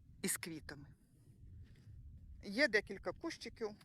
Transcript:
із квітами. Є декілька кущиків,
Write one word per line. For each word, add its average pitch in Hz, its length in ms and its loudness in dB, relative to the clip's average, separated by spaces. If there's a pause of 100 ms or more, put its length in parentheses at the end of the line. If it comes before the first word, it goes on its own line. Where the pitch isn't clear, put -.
(220)
із 196 140 4
квітами. 147 500 -6 (1600)
Є 233 260 8
декілька - 440 4
кущиків, - 580 -2 (140)